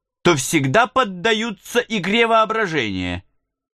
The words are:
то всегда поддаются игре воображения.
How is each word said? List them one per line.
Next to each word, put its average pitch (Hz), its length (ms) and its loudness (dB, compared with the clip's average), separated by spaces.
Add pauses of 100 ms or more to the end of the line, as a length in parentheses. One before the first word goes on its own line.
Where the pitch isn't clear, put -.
(220)
то 175 120 4
всегда 139 540 0
поддаются 226 920 -2
игре 220 480 0
воображения. 160 1000 0 (560)